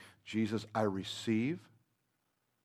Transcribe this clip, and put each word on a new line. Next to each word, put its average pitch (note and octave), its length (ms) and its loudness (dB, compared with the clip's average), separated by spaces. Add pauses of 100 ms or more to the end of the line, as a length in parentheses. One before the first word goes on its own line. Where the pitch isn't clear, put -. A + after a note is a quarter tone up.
(240)
"Jesus, A2 500 0
I A2 100 2
receive A2 840 0 (960)